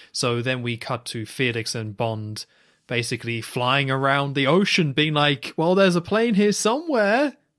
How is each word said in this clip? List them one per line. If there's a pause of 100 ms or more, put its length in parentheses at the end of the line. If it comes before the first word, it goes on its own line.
(120)
So
then
we
cut
to
Felix
and
Bond (420)
basically
flying
around
the
ocean,
being
like,
"Well,
there's
a
plane
here
somewhere, (220)